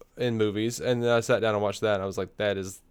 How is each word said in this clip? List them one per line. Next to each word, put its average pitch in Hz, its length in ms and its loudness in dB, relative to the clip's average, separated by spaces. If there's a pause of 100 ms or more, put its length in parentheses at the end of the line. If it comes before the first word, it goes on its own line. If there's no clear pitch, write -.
(180)
in 120 200 -2
movies, 107 440 0
and 123 220 0
then 120 80 2
I 117 100 4
sat 113 180 2
down 107 160 2
and 104 80 0
watched 101 180 -2
that, 107 140 4
and 95 80 -2
I - 40 -4
was 95 100 -6
like, 92 200 -6
"That 101 200 0
is 95 340 -10